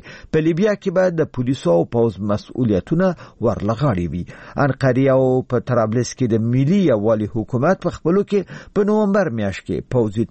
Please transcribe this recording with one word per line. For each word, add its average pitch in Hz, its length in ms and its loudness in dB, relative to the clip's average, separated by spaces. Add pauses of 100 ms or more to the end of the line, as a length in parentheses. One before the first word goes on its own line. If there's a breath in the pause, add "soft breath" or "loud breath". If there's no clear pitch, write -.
(320 loud breath)
په 160 140 2
لیبیا 190 280 2
کې 196 220 -6
به 185 140 4
د 160 240 -2
پولیسو 127 360 -2
او 170 140 4 (100)
پوځ 117 260 2
مسؤلیتونه 107 840 0 (340 loud breath)
ورله 107 340 0
غاړې 98 380 0
وي. 87 120 -6 (400 loud breath)
انقرې 135 500 0
او 131 280 2
په - 140 -4 (120)
طرابلس 117 460 0
کې 131 180 -2
د - 20 2 (180)
ملي 139 360 2
یووالي 107 460 2
حکومت 127 500 0
په 156 140 -2
خپلو 190 260 0
کې 202 160 0 (340 loud breath)
په 196 60 0 (100)
نومبر 202 400 2
میاشت 104 360 -4
کې 90 100 -4 (160)
پوځي 113 380 0